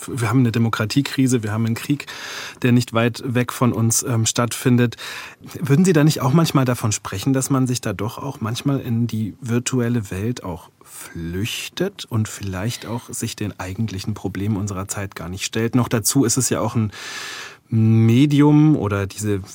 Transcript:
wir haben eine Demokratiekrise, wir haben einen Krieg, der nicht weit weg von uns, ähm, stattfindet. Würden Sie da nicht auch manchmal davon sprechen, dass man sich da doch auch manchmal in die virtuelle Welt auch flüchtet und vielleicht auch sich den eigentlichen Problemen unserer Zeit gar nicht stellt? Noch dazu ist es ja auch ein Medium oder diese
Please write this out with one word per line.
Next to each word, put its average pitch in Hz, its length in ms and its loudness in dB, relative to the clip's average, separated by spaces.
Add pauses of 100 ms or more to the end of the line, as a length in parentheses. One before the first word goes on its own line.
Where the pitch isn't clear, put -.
wir 117 220 -4
haben 127 100 4
eine 120 120 4
Demokratiekrise, 120 920 0
wir 104 80 -4
haben 113 140 0
einen 113 100 0
Krieg, - 300 -4 (560)
der 127 100 4
nicht 120 220 2
weit 113 320 2
weg 123 260 -2
von 117 220 0
uns, 113 300 0
ähm, 113 220 0
stattfindet. 120 680 2 (640)
Würden 151 240 4
Sie 185 100 6
da 151 100 6
nicht 156 180 4
auch 127 120 0
manchmal 156 320 4
davon 120 260 0
sprechen, 98 420 -4
dass 131 160 0
man 131 180 2
sich 120 140 -2
da 113 120 -4
doch 101 240 -6
auch 135 220 -10
manchmal 120 400 -2
in 120 260 -2
die 110 360 -4
virtuelle 120 680 -2
Welt 107 340 -6
auch 85 260 -10 (140)
flüchtet - 1200 -8
und 110 220 -2
vielleicht 98 580 -8
auch 117 240 -10
sich - 260 -8
den 101 240 -8
eigentlichen 95 540 -6
Problemen 101 420 -4
unserer 95 320 -6
Zeit 98 280 -8
gar 82 140 -12
nicht 90 140 -8
stellt? 113 320 -2
Noch 120 140 2
dazu 123 340 2
ist 113 140 4
es 123 120 0
ja 85 120 0
auch 113 140 -2
ein 107 160 0 (800)
Medium 139 1040 6
oder 101 320 -2
diese 101 340 -2 (140)